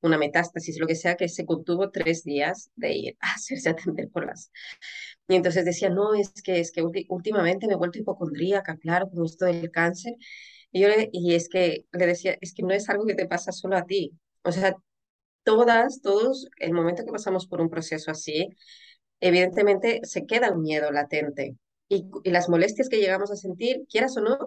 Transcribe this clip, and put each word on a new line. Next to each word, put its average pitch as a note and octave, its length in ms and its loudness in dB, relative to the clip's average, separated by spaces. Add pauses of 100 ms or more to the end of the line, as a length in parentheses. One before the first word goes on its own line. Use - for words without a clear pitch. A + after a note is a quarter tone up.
una D#3+ 160 4
metástasis, D#3+ 600 -2
lo D#3+ 80 0
que D#3+ 80 2
sea, F3 200 0
que F3 140 -2
se E3+ 160 -8
contuvo E3+ 460 -2
tres E3 320 -2
días D3 520 -4
de - 180 -2
ir - 280 -6
a - 140 -4
hacerse - 340 -4
atender D#3+ 400 -4
por D3+ 160 -6
las. - 260 -14 (760)
Y F#3 80 4
entonces F3 300 2
decía, F3+ 240 0
"No, G#3 260 2
es G3+ 160 0 (120)
que, F#3 160 0
es E3 120 -2
que E3 120 -2
ulti-, E3+ 260 -4
últimamente F#3+ 580 0
me G#3 60 2
he F3+ 40 0
vuelto F3 220 -4
hipocondríaca, F3 800 -2
claro, F3+ 320 -2
con E3+ 160 -2
esto E3 200 -4
del E3+ 260 0
cáncer". F3+ 440 -2 (560)
Y F3+ 100 2
yo G3+ 80 8
le, G#3+ 240 4
y F3 220 2
es E3+ 140 0
que F3+ 440 0
le F3 140 2
decía, F3 340 0
"Es F3+ 120 -12
que - 100 -6
no F3+ 100 0
es G3+ 160 0
algo G3+ 160 0
que G#3 100 0
te F3+ 120 -2
pasa - 240 -4
solo F#3+ 260 -2
a F3 80 -2
ti". F3+ 280 -2 (300)
O F3+ 80 0
sea, F#3+ 240 2 (680)
todas, A#3 580 4
todos, A3+ 480 0 (100)
el E3 140 -2
momento F3 320 0
que - 60 -10
pasamos F#3+ 360 -4
por F3 140 -4
un E3 80 2
proceso D#3+ 420 -6
así, D#3 380 -4 (720)
evidentemente G3 840 4
se - 220 -6
queda A#3 260 2
un E3+ 100 0
miedo D3+ 300 0
latente. D3 640 -4 (320)
Y, F#3+ 160 0 (180)
y F#3 80 0
las F3 180 4
molestias A3 400 2
que A3+ 100 2
llegamos G3 320 2
a G3+ 40 -4
sentir, G3 540 -4
quieras B3+ 280 0
o A3 40 -2
no A3+ 260 2